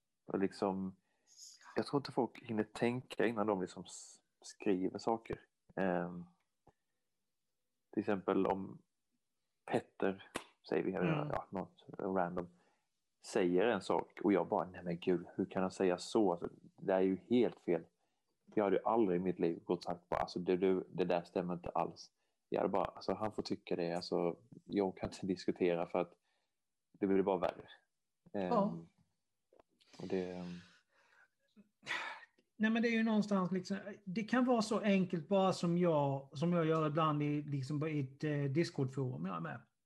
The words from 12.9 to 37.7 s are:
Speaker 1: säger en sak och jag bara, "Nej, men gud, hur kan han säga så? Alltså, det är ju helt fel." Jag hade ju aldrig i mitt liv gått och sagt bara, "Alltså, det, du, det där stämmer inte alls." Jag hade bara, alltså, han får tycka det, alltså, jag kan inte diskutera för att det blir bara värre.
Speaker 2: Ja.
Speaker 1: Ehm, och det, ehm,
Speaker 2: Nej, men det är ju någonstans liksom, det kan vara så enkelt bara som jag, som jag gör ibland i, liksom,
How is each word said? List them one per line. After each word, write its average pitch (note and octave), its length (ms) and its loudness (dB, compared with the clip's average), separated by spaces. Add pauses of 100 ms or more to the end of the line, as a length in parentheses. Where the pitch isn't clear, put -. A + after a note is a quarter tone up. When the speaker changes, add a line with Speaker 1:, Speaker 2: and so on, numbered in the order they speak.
Speaker 1:
säger F2+ 400 2
en A2 160 2
sak - 420 -2
och G2+ 100 6
jag F2 140 4
bara, F#2+ 180 0
"Nej, F2+ 180 -14
men F2 160 -4
gud, F2+ 260 0 (100)
hur G2 100 0
kan - 160 -4
han F#2 100 0
säga F2+ 260 2
så? G#2 340 2
Alltså, F2 180 -4 (280)
det G2 160 0
är F#2 80 4
ju F#2+ 160 4 (120)
helt A#2 300 2
fel." E2+ 240 0 (720)
Jag G#2+ 80 4
hade G2 120 4
ju - 100 2
aldrig G#2 360 4
i - 20 -4
mitt F2+ 160 0
liv F2 240 0
gått F2+ 140 0
och - 60 -12
sagt F2 260 -8
bara, - 100 -2
"Alltså, - 200 -4
det, F2+ 180 2
du, F#2 320 2
det F2+ 160 -2
där F2 180 2
stämmer F2+ 300 -4
inte F2 160 -6
alls." - 420 -4 (380)
Jag - 100 0
hade G2 120 2
bara, G2 140 2
alltså, - 280 -6
han G#2 180 -4
får - 120 -6
tycka - 320 -4
det, E2+ 180 -2
alltså, F2 420 0 (300)
jag G2 320 0
kan G#2 120 -6
inte - 180 -10
diskutera F2 600 0
för - 120 -2
att F2 140 -4 (880)
det G#2 80 0
blir G2 160 4
bara F#2+ 140 2
värre. - 300 -4 (640)
Speaker 2:
Ja. G#3 80 -4 (300)
Speaker 1:
Ehm, E3 180 -10 (1120)
och F2+ 80 -12
det, F#2 240 -2
ehm, F2 280 -10 (2000)
Speaker 2:
Nej, A3 160 2
men A3+ 100 2
det A#3+ 60 2
är A#3 100 2
ju A3+ 60 2
någonstans G#3 480 2
liksom, F#3+ 260 -2 (280)
det F#3+ 180 -4
kan A#3+ 220 4
vara B3 160 4
så G#3+ 180 0
enkelt F#3 480 2
bara F#3+ 260 4
som E3+ 240 2
jag, D3 600 2
som E3+ 160 2
jag E3+ 120 4
gör D#3+ 220 2
ibland D3+ 360 2
i, D3 180 0
liksom, C#3+ 460 -4